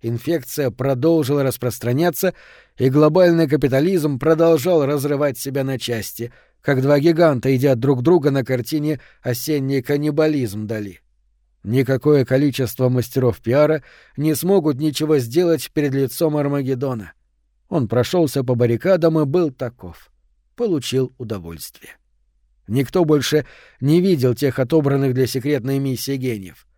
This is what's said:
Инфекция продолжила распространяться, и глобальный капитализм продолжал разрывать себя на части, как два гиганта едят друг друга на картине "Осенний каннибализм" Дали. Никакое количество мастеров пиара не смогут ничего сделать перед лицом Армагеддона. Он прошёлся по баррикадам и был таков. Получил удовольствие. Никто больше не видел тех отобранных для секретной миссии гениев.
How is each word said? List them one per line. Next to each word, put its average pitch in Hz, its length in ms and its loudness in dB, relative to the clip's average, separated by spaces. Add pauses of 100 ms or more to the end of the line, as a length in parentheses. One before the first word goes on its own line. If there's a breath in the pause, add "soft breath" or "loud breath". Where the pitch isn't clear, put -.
Инфекция 127 680 -4
продолжила 143 720 0
распространяться, 135 880 -2 (440 soft breath)
и 127 120 2
глобальный 160 580 4
капитализм 147 720 0
продолжал 160 680 2
разрывать 143 520 -2
себя 135 260 -4
на 131 140 -4
части, 117 560 -8 (280 soft breath)
как 135 200 0
два 143 180 4
гиганта 156 500 2
едят 131 300 2
друг 127 220 2
друга 151 300 4
на 139 120 0
картине 147 560 -4 (220 soft breath)
"Осенний 135 600 -2
каннибализм" 147 840 -2
Дали. 104 360 -8 (600)
Никакое 135 640 2
количество 131 640 0
мастеров 123 500 0
пиара 147 440 0 (340 soft breath)
не 151 180 0
смогут 160 420 0
ничего 151 420 0
сделать 151 520 0
перед 147 220 -2
лицом 139 420 -2
Армагеддона. 135 760 -4 (560)
Он 143 180 -2
прошёлся 135 560 0
по 123 120 -2
баррикадам 160 640 2
и 151 60 2
был 156 260 0
таков. 113 600 -14 (440)
Получил 135 600 -2
удовольствие. 90 800 -12 (680)
Никто 139 380 0
больше 151 400 2 (340 loud breath)
не 151 220 4
видел 139 320 2
тех 135 240 -2
отобранных 139 560 0
для 127 140 0
секретной 135 520 -2
миссии 135 360 -4
гениев. 110 520 -8 (100)